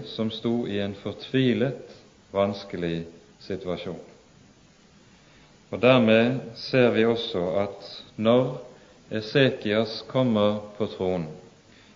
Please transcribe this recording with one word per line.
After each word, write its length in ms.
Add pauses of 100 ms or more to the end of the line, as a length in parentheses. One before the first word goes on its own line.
som 260
sto 320
i 160
en 160
fortvilet, 840 (500)
vanskelig 720 (360)
situasjon. 600 (1700)
Og 100
dermed 580 (160)
ser 380
vi 120
også 380 (140)
at 320 (240)
når 420 (560)
Esekias 920
kommer 560 (100)
på 160
tronen, 400 (680)